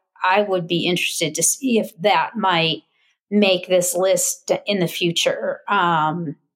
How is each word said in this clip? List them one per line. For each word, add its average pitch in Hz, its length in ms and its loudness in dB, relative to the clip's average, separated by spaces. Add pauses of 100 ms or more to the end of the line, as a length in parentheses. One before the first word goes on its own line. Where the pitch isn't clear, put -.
(240)
I 190 200 2
would 185 240 -2
be 170 180 -2
interested 175 500 -2
to 165 80 -2
see 240 360 0
if - 120 -4 (100)
that 180 360 0
might 180 460 0 (460)
make 190 380 2
this 180 260 2
list 185 600 0 (120)
in 202 140 -2
the 170 80 0
future, 180 800 -2
um, 165 720 0 (180)